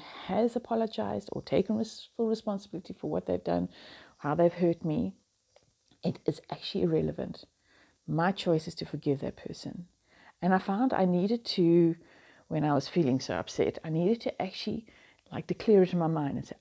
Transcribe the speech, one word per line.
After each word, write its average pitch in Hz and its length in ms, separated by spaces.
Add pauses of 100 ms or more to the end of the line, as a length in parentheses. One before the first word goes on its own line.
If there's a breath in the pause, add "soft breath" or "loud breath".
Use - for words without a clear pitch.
(260)
has 220 280
apologized 220 760
or - 100
taken - 340
res-, - 400
full 233 120
responsibility 208 680
for - 120
what 165 160
they've 180 160
done, 175 260 (500 loud breath)
how - 160
they've 170 180
hurt 170 320
me, 170 300 (880)
it - 220
is - 160 (100)
actually - 340
irrelevant. 160 600 (640 soft breath)
My 165 260
choice 170 360
is 165 80
to 160 100
forgive 143 340
that - 160
person. - 500 (560 soft breath)
And 185 120
I 190 40
found 208 340
I - 120
needed 190 420
to, 170 500 (520 soft breath)
when 151 160
I 151 100
was 139 140
feeling 131 320
so - 140
upset, - 500
I 165 60
needed 175 320
to - 180
actually, 214 460 (440 soft breath)
like, - 160
declare 196 360
it 180 100
in 175 60
my 165 80
mind 151 320
and 139 80
say, - 140